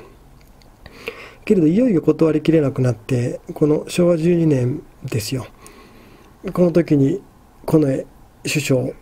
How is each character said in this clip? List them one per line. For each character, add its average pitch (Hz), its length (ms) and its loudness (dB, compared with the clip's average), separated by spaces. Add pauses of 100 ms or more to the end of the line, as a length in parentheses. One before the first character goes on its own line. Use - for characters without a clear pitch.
(1400)
け 214 120 2
れ 185 60 2
ど、 151 60 2
い 165 80 2
よ 247 140 2
い 214 40 2
よ 151 80 2
断 156 300 0
り 151 100 0
き 156 100 0
れ 160 100 4
な 135 100 0
く 131 100 -6
な 127 100 0
っ 117 40 -4
て、 - 460 -4 (120)
こ 156 140 0
の 151 200 0
昭 175 200 0
和 175 100 2
十 170 180 2
二 165 100 2
年 135 380 0 (200)
で 127 160 -6
す 104 160 -6
よ。 117 120 -8 (1080)
こ 175 80 0
の 180 100 4
時 160 240 2
に、 143 260 0 (440)
近 151 240 2
衛 131 160 -4 (380)
首 151 180 -4
相、 131 300 -2 (100)